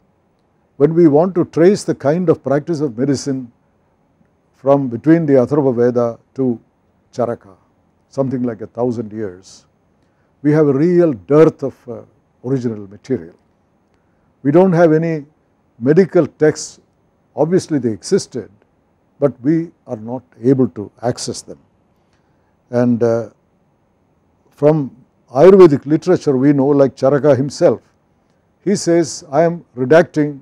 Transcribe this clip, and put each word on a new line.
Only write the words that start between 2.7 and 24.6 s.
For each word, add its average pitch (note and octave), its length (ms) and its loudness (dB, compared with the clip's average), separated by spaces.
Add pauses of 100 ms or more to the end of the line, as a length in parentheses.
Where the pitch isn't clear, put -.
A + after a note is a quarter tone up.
of B2+ 160 -8
medicine B2+ 520 -6 (1080)
from C#3 340 0
between D#3 360 0
the C#3 100 2
Atharva C3+ 380 0
Veda A#2+ 460 -2 (140)
to B2 260 -4 (540)
Charaka, A2 420 -8 (540)
something C3+ 340 -6
like A#2 160 -8
a G#2+ 80 -14
thousand A#2 460 -6
years, F#2+ 540 -14 (760)
we D3 100 0
have D3+ 160 2
a C#3 60 0
real E3+ 400 0
dearth D3+ 500 2
of, - 240 -12
uh, A2+ 140 -16 (420)
original A#2 460 -6
material. F#2+ 460 -10 (1080)
We C#3 100 -2
don't F#3 200 4
have E3 220 4
any D#3+ 320 -4 (540)
medical D#3 460 2
texts. - 540 -4 (560)
Obviously D#3 420 -2
they A#2+ 140 -4
existed, G#2+ 580 -6 (680)
but C#3 220 -2
we E3 280 -4 (160)
are B2 120 -12
not A#2 260 -14 (180)
able B2+ 280 0
to G2+ 200 -14 (120)
access A#2+ 400 -8
them. D#2+ 180 -20 (1120)
And, A#2+ 340 0
uh, A#2 280 -2 (1200)
from D3 460 0 (400)